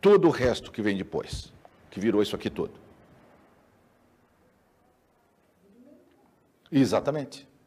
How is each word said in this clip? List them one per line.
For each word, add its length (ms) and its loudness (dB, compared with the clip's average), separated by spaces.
Todo 280 6
o 20 6
resto 400 -2
que 100 -12
vem 160 0
depois, 560 -10
que 80 -14
virou 240 2
isso 140 -4
aqui 120 -8
tudo. 300 -8
Exatamente. 800 -2